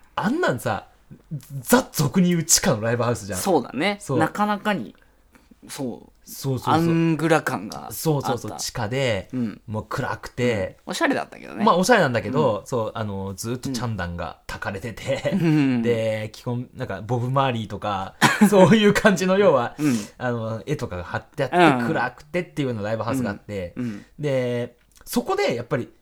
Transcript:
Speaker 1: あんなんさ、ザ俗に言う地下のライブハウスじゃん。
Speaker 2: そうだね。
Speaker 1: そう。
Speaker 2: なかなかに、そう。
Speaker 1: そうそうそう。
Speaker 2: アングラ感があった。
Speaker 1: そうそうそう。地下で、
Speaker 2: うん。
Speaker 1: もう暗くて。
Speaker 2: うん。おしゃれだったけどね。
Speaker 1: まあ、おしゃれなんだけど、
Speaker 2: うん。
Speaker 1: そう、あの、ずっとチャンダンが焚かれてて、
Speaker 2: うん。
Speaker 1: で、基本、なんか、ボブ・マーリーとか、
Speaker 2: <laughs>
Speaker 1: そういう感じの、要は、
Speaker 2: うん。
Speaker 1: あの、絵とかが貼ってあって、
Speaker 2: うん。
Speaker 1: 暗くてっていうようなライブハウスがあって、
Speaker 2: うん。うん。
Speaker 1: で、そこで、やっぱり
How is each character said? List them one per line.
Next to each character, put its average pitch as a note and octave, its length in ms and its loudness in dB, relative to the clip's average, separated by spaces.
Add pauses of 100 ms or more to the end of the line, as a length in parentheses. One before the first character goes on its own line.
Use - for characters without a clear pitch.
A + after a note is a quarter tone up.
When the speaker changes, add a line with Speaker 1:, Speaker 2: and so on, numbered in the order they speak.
(160)
Speaker 1:
あ E3+ 140 0
ん D#4+ 120 0
な E4+ 100 2
ん B2 80 -4
さ、 A2 280 -4 (720)
ザ B3+ 300 4
俗 D#3 300 2
に F3 80 6
言 F3 100 2
う D#3 40 -2
地 - 180 4
下 F#3+ 140 2
の G#2 60 -4
ラ A2+ 120 0
イ A#2+ 40 2
ブ A#2+ 60 0
ハ A#2+ 80 2
ウ A#2 40 0
ス G2+ 100 -10
じ G#2 80 -8
ゃ - 20 -6
ん。 F#3 40 -4
Speaker 2:
そ F3+ 200 4
う A#2+ 40 2
だ - 100 -10
ね。 G3 260 -2
Speaker 1:
そ - 160 -4
う。 - 40 2
Speaker 2:
な D#3 100 2
か G#3 160 -2
な G#3 140 -2
か G#3 140 -2
に、 A#2 220 -6 (720)
そ A#2+ 400 -8
う。 - 40 -20 (120)
Speaker 1:
そ - 320 -6
う A#2+ 40 -4
そ - 0 -
う - 0 -
そ - 120 0
う。 - 40 6
Speaker 2:
ア - 20 4
ン E3 400 2
グ D#3 120 -2
ラ D#3 120 4
感 A2 260 -6
が C#2+ 120 -12
あ - 60 -12
っ - 20 -14
た。 - 60 -12
Speaker 1:
そ D3 260 -2
う - 20 -2
そ A#2 120 -4
う A#2 40 -4
そ G2+ 180 -10
う。 - 20 -12
地 - 140 -6
下 A2+ 160 -6
で、 A#2+ 460 -2
Speaker 2:
う C3 40 -6
ん。 A2+ 300 -6
Speaker 1:
も G#2+ 140 -6
う F2+ 60 -14
暗 G#2 300 -4
く - 120 -16
て。 A2+ 560 -2
Speaker 2:
う - 40 -12
ん。 - 20 -10
お - 20 -6
し - 80 -6
ゃ E4 60 2
れ C#4 80 0
だ E2+ 80 -2
っ - 60 -12
た - 100 -20
け - 80 -18
ど B1+ 80 -14
ね。 G#3 100 -2
Speaker 1:
ま G#3+ 80 8
あ、 - 20 4
お F3+ 80 4
し F3+ 60 2
ゃ B3 60 8
れ G3+ 60 6
な D3+ 60 4
ん B2 60 0
だ A2 80 2
け G#2 100 -6
ど、 A#2+ 280 2
Speaker 2:
う - 40 -10
ん。 - 20 -20
Speaker 1:
そ A2+ 220 -2
う、 - 80 -6
あ A2+ 80 -4
の、 G2 320 -6
ず A#2 180 -6
っ A#2 40 -4
と C#3 120 -8
チ B2 120 -6
ャ B2+ 40 -4
ン A2+ 120 -4
ダ F2 100 -4
ン F2 100 -8
が E2+ 300 -8
焚 - 120 -10
か A2 120 -6
れ G2+ 80 -8
て A2+ 140 -10
て、 B2+ 400 -4
Speaker 2:
う F#3 120 0
ん。 C#3 360 4
Speaker 1:
で、 A2 500 0
基 - 100 -20
本、 B2 320 -6
な B2+ 120 -8
ん - 20 -8
か、 G2 140 -8
ボ A#2+ 160 -2
ブ・ B2 120 -2
マ C3+ 180 2
ー B2+ 40 0
リ A2+ 140 -4
ー - 20 -12
と G2 120 -8
か、 G2 360 -6 (140)
Speaker 2:
<laughs> G3+ 200 6
Speaker 1:
そ F#3+ 240 8
う - 20 10
い G#3+ 100 4
う G#3 80 6
感 G#3 220 4
じ F#3 120 0
の、 F#3 100 4
要 G3 160 6
は、 B2 240 0
Speaker 2:
う D3+ 100 0
ん。 B2+ 80 2 (220)
Speaker 1:
あ B2+ 140 -4
の、 A2+ 340 -6
絵 C#3+ 120 -2
と A#2 100 -6
か F#2 100 -8
が F2 60 -8
貼 - 160 -8
っ - 60 -10
て - 180 -6
あ B2+ 40 0
っ - 20 -10
て、 E3+ 80 0
Speaker 2:
う C#3+ 260 6
ん。 A#2 40 -2
Speaker 1:
暗 B2+ 240 -2
く - 140 -20
て F3+ 160 -4
っ E3+ 100 -10
て D3+ 100 -4
い C#3 40 0
う B2+ 40 -2
よ A#2+ 60 -4
う - 20 -6
な G2+ 60 -6
ラ G#2+ 100 -2
イ A2+ 40 -2
ブ G#2+ 60 -6
ハ A#2 80 -4
ウ C3+ 40 -2
ス C3 80 -2
が A2 80 -2
あ - 20 -6
っ G#2+ 40 -8
て、 F#2 380 -8
Speaker 2:
う B2 60 -6
ん。 B2 40 -4
う - 40 -4
ん。 G2+ 160 -10 (120)
Speaker 1:
で、 B2 600 -2 (280)
そ - 180 -2
こ F#4+ 120 -2
で、 G4+ 200 0
や - 80 -6
っ - 20 -12
ぱ - 120 -2
り - 140 -6 (100)